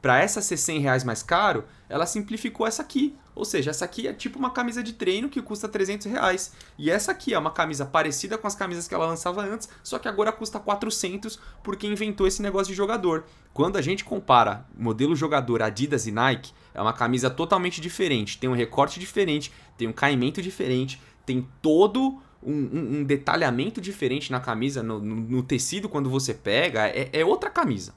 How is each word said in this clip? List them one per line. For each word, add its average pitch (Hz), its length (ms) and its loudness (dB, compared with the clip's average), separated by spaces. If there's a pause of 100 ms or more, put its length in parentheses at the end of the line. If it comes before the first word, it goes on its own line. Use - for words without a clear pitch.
Pra 131 180 6
essa 202 220 2
ser 165 160 -2
cem 156 220 0
reais 131 220 2
mais 120 200 -4
caro, 170 420 2 (240)
ela 156 160 0
simplificou 214 640 -4
essa 226 160 -2
aqui. 285 340 0 (180)
Ou - 80 -6
seja, 151 280 0
essa 175 160 -4
aqui 226 200 -6
é - 60 -2
tipo - 260 -8
uma 254 120 0
camisa 240 320 -4
de 226 100 -8
treino 208 380 0
que 277 100 -4
custa 214 260 -8
trezentos 208 400 -2
reais. 190 460 0 (240)
E 151 140 0
essa 208 200 2
aqui - 220 -4
é 185 60 2
uma 156 120 0
camisa 151 360 -2
parecida 156 500 0
com 220 100 -8
as 202 80 -4
camisas 175 320 -6
que - 80 -6
ela 165 120 2
lançava 175 340 -4
antes, 208 260 -6 (160)
só - 160 -6
que 240 100 -6
agora 214 220 2
custa 214 300 -8
quatrocentos, 202 760 -4 (260)
porque 202 220 -6
inventou 208 400 0
esse 190 160 0
negócio 196 280 0
de 185 60 -6
jogador. 185 480 0 (300)
Quando 180 240 2
a - 20 2
gente 180 240 -2
compara 120 640 4 (100)
modelo 120 400 2
jogador 135 460 2
Adidas 110 440 0
e 110 60 -4
Nike, 123 400 2 (220)
é - 80 -4
uma 110 100 2
camisa 127 380 2
totalmente 175 500 0
diferente. 151 560 0
Tem 127 140 -2
um 123 40 2
recorte 139 460 2
diferente, 165 500 0 (280)
tem 113 100 -2
um 110 40 -4
caimento 139 500 2
diferente, 131 580 -2 (240)
tem 127 240 -2 (140)
todo 208 580 4 (220)
um, 143 100 -4
um, 143 460 -2
um 147 60 -2
detalhamento 143 760 0
diferente 147 520 -4
na 123 80 0
camisa, 127 420 -2
no, 113 160 -4
no, 107 160 -4
no 117 280 0
tecido 156 460 -2
quando 139 220 0
você 131 240 0
pega. 110 540 2
É, 135 240 -2
é 156 120 2
outra 370 240 2
camisa, 135 480 0